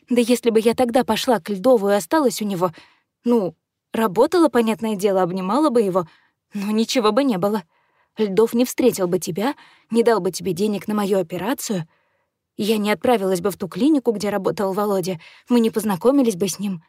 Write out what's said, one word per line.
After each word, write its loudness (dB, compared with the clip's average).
Да 2
если 2
бы 2
я 2
тогда 2
пошла 0
к -10
Льдову 2
и 4
осталась 0
у -4
него, -2
ну, 0
работала, 2
понятное 0
дело, 2
обнимала 0
бы 2
его, 0
но -6
ничего 0
бы 2
не 0
было. -2
Льдов 2
не 2
встретил 2
бы -2
тебя, -4
не 2
дал 4
бы -2
тебе -6
денег -4
на -4
мою 0
операцию. -6
Я -2
не -2
отправилась 0
бы -2
в -12
ту -8
клинику, 0
где -4
работал -2
Володя, -2
мы 4
не 2
познакомились 0
бы -2
с -6
ним". -6